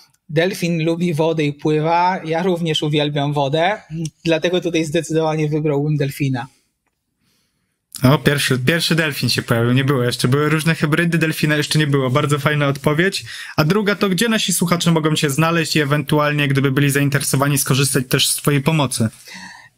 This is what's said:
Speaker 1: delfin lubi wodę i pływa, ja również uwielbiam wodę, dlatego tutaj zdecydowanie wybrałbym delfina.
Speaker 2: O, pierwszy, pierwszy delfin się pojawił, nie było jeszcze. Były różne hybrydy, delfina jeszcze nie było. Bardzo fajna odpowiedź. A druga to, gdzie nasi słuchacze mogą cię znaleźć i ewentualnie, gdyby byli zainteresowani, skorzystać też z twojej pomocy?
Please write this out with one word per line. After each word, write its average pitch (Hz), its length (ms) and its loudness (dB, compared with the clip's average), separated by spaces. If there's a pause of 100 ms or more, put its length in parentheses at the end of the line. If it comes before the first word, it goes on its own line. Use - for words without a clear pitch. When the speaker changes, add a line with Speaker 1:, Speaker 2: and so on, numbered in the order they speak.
(300)
Speaker 1:
delfin 170 540 0
lubi 170 300 0
wodę 160 300 0
i 143 100 0
pływa, 165 720 0
ja 160 180 -2
również 170 400 -2
uwielbiam 147 500 0
wodę, 160 480 0 (440)
dlatego 170 360 2
tutaj 170 240 -2
zdecydowanie 156 640 -2
wybrałbym 151 480 0
delfina. 135 500 -4 (1600)
Speaker 2:
O, 135 140 6
pierwszy, 139 420 0
pierwszy 160 360 0
delfin 151 340 -2
się - 120 0
pojawił, 120 300 0
nie 135 120 2
było 135 200 0
jeszcze. 123 240 -2
Były 147 220 2
różne 156 260 0
hybrydy, 165 420 0
delfina 151 380 0
jeszcze 147 240 0
nie 151 80 2
było. 139 220 0
Bardzo 147 300 0
fajna 147 280 0
odpowiedź. 151 580 -2 (320)
A 151 60 2
druga 196 320 2
to, 202 140 0
gdzie 190 200 0
nasi 214 240 0
słuchacze 170 380 0
mogą 156 240 2
cię 151 140 0
znaleźć 160 460 0
i 160 40 2
ewentualnie, 147 680 0
gdyby 139 240 2
byli 143 180 2
zainteresowani, 139 680 0
skorzystać 135 500 0
też - 220 0
z - 60 -2
twojej 143 260 0
pomocy? 139 460 0 (720)